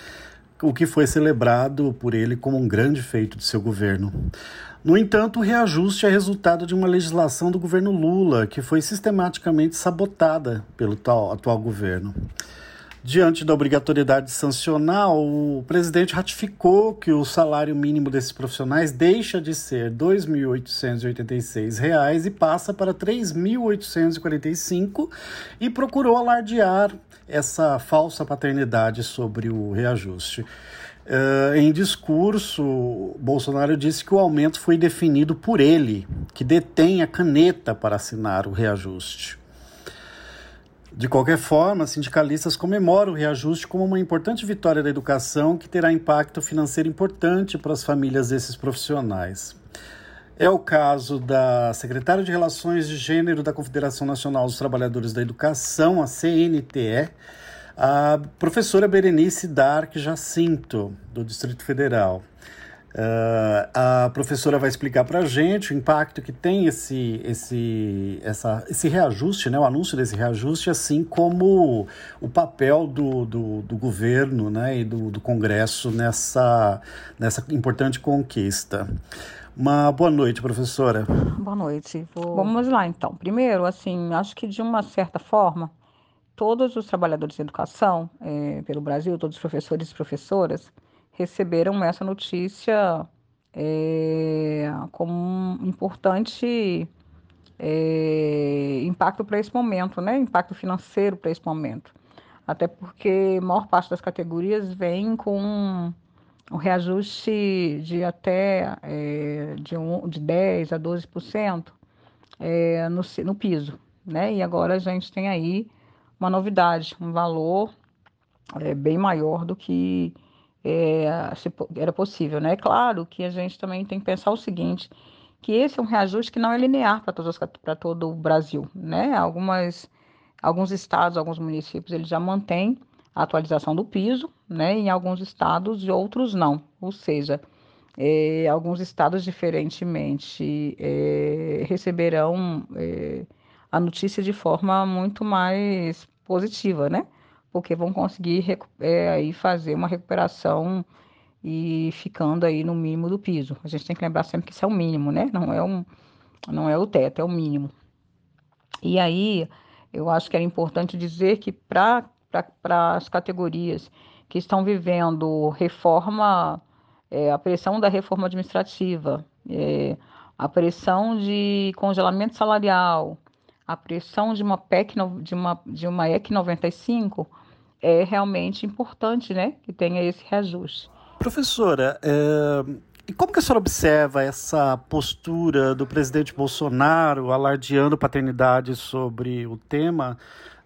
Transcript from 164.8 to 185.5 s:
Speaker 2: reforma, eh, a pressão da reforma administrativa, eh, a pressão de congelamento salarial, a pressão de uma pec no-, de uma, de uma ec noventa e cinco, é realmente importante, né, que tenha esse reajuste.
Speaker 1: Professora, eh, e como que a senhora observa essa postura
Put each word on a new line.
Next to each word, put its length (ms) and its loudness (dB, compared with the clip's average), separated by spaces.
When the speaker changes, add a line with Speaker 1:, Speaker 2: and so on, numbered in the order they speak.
Speaker 2:
reforma, 1120 2
eh, 200 0
a 60 2
pressão 440 -2
da 80 4
reforma 380 -2
administrativa, 1000 -4
eh, 480 -4
a 100 -6
pressão 680 0
de 580 -2
congelamento 640 0
salarial, 800 2
a 120 -8
pressão 560 -4
de 100 -4
uma 140 0
pec 400 0
no-, 240 -4
de 120 -10
uma, 320 -4
de 220 -8
uma 220 -2
ec 220 -2
noventa 360 -2
e 40 -2
cinco, 540 -4
é 220 4
realmente 640 -2
importante, 680 -4
né, 200 -2
que 80 -12
tenha 320 -2
esse 240 -4
reajuste. 640 -6
Speaker 1:
Professora, 880 0
eh, 760 2
e 60 -12
como 180 0
que 80 4
a 20 4
senhora 180 2
observa 600 2
essa 540 0
postura 840 0